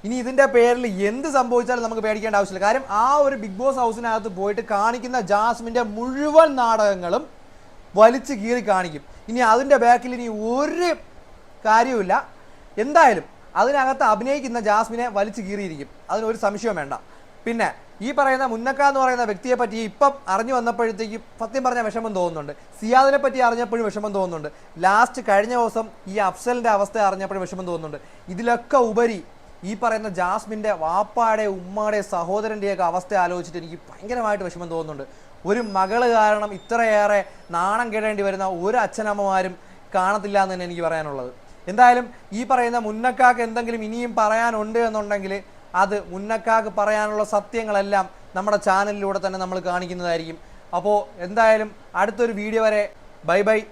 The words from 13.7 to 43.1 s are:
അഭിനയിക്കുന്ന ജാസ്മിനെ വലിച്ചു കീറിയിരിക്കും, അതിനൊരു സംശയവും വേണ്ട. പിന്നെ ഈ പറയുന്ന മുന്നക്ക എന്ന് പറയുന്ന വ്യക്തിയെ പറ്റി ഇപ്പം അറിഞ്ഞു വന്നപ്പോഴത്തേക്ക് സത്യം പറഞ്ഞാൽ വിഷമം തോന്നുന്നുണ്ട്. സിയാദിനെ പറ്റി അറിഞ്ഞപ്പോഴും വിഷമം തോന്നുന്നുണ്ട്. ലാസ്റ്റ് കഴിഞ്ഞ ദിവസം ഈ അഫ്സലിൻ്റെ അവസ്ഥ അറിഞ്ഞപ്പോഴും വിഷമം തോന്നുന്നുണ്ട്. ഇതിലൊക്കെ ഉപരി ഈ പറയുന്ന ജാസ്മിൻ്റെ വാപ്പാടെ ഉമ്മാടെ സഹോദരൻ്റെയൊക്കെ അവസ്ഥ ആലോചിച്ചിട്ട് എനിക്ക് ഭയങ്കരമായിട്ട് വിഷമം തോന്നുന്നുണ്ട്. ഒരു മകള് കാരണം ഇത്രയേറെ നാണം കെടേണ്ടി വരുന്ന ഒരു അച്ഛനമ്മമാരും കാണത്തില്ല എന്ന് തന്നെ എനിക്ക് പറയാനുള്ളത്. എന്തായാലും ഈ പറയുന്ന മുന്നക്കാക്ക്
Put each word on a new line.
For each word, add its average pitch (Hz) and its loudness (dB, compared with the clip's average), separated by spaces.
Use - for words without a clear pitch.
അഭിനയിക്കുന്ന 240 -2
ജാസ്മിനെ 226 0
വലിച്ചു 208 -2
കീറിയിരിക്കും, 185 -8
അതിനൊരു 220 -2
സംശയവും 208 -2
വേണ്ട. 139 -6
പിന്നെ 226 -2
ഈ 262 -4
പറയുന്ന 269 2
മുന്നക്ക 262 -4
എന്ന് 269 0
പറയുന്ന 247 0
വ്യക്തിയെ 247 -2
പറ്റി 220 -4
ഇപ്പം 277 2
അറിഞ്ഞു 226 -2
വന്നപ്പോഴത്തേക്ക് 226 -4
സത്യം 233 -4
പറഞ്ഞാൽ 240 0
വിഷമം 226 -4
തോന്നുന്നുണ്ട്. 160 -4
സിയാദിനെ 269 4
പറ്റി 269 -2
അറിഞ്ഞപ്പോഴും 233 0
വിഷമം 208 -6
തോന്നുന്നുണ്ട്. 170 -4
ലാസ്റ്റ് 233 4
കഴിഞ്ഞ 208 2
ദിവസം 226 -2
ഈ 202 -4
അഫ്സലിൻ്റെ 240 -2
അവസ്ഥ 202 -2
അറിഞ്ഞപ്പോഴും 190 -4
വിഷമം 185 -10
തോന്നുന്നുണ്ട്. 160 -8
ഇതിലൊക്കെ 240 0
ഉപരി 226 0
ഈ - -6
പറയുന്ന 220 -2
ജാസ്മിൻ്റെ 214 -2
വാപ്പാടെ 214 0
ഉമ്മാടെ 208 -4
സഹോദരൻ്റെയൊക്കെ 196 -4
അവസ്ഥ 185 -6
ആലോചിച്ചിട്ട് 175 -4
എനിക്ക് 165 -16
ഭയങ്കരമായിട്ട് 214 -4
വിഷമം 170 -10
തോന്നുന്നുണ്ട്. 156 -8
ഒരു 226 0
മകള് 220 2
കാരണം 208 2
ഇത്രയേറെ 208 2
നാണം 214 0
കെടേണ്ടി 214 -2
വരുന്ന 190 -4
ഒരു 226 2
അച്ഛനമ്മമാരും 196 -2
കാണത്തില്ല 202 0
എന്ന് 190 -2
തന്നെ 180 -6
എനിക്ക് 170 -6
പറയാനുള്ളത്. 147 -6
എന്തായാലും 247 6
ഈ - -4
പറയുന്ന 240 0
മുന്നക്കാക്ക് 240 2